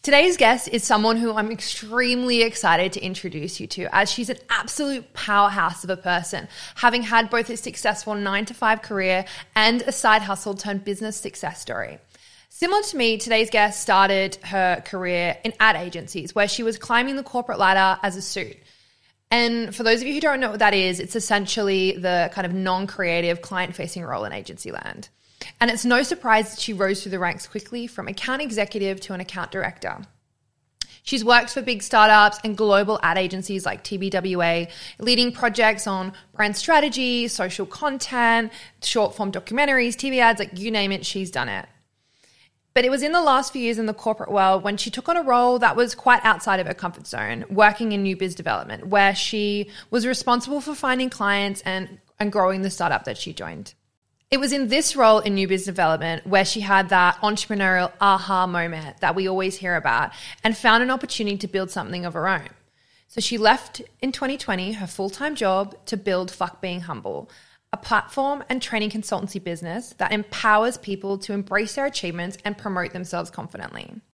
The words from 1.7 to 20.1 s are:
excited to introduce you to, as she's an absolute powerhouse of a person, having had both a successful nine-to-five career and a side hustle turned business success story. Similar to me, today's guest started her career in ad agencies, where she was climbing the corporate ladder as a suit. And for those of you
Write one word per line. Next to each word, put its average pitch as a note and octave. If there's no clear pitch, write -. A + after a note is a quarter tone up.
excited F#3
to G3+
introduce F3
you -
to, -
as G3
she's A#3
an B3
absolute B3+
powerhouse G3+
of F3+
a F#3+
person, F3
having A3+
had A3+
both A#3
a -
successful G#3+
nine-to-five G#3
career F#3
and A#3
a -
side G#3+
hustle G3
turned G3
business G3+
success -
story. F#2
Similar G4
to G4+
me, A3+
today's A3+
guest G#3
started F#3+
her F#3
career F3+
in A3+
ad A3
agencies, F3
where G3+
she A3+
was A3
climbing B3+
the C#4
corporate B3
ladder F#3+
as F#3+
a F#3+
suit. -
And A#3
for A#3
those A3+
of B3+
you D4